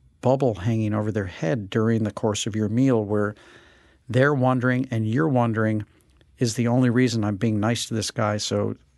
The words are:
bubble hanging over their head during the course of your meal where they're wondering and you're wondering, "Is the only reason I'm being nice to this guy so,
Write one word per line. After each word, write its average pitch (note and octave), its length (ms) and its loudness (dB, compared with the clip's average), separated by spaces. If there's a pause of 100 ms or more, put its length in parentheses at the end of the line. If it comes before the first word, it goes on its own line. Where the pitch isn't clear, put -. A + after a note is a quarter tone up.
(220)
bubble C3 340 2
hanging G#2+ 400 -2
over G#2+ 160 -2
their G2 160 -4
head A2+ 420 -4
during A2+ 340 2
the G#2 60 -2
course G#2+ 380 -4
of G#2 80 -6
your G#2+ 120 0
meal A#2 380 2
where G#2 300 0 (760)
they're C3+ 240 4
wondering B2+ 560 0
and A2 180 -2
you're C#3+ 220 0
wondering, A2 560 0 (540)
"Is A#2 160 0
the A#2+ 120 0
only B2 220 4
reason A#2 340 2
I'm G#2 140 -2
being G#2+ 220 0
nice A2+ 260 0
to - 80 -8
this G#2 160 -4
guy G#2+ 280 -2
so, G#2 380 -4 (220)